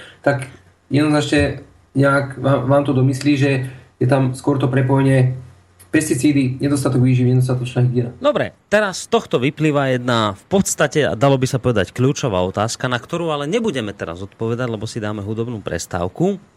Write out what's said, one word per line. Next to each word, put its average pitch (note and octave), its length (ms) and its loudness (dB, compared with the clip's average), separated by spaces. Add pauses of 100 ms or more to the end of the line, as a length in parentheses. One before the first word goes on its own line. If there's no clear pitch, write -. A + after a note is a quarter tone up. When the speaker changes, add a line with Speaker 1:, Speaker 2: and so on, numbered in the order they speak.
(180)
Speaker 1:
tak C3 300 -2 (400)
jednoznačne D3 800 0 (260)
nejak C#3 460 2
vám, C3 280 0
vám C#3+ 160 4
to C#3+ 120 0
domyslí, C3 400 2
že C#3 160 2 (480)
je B2 80 0
tam C3 260 2
skôr C#3+ 240 -2
to C3 100 0
prepojenie C3+ 680 2 (520)
pesticídy, C#3 720 0
nedostatok C3+ 400 0
výživy, B2+ 400 4
nedostatočná B2+ 480 0
hygiena. A#2+ 320 -2
Speaker 2:
Dobre, A3 320 0 (160)
teraz G3+ 400 -2
z - 80 -4
tohto G#3 240 0
vyplýva C#3+ 560 0
jedna A#2+ 400 0
v - 160 -20
podstate, D#3 560 0
a E2 80 -2
dalo C3+ 240 2
by B2+ 80 0
sa B2+ 160 -2
povedať, G#2+ 320 0
kľúčová B2+ 480 0
otázka, G#2 480 -2
na B2 80 -2
ktorú E3+ 320 -6
ale C#3+ 160 -6
nebudeme D3+ 480 -4
teraz F2 240 -10
odpovedať, A2+ 480 -6
lebo A2 240 -6
si - 80 -8
dáme G#2 240 -6
hudobnú A2 400 -6
prestávku. F#2 800 -4 (140)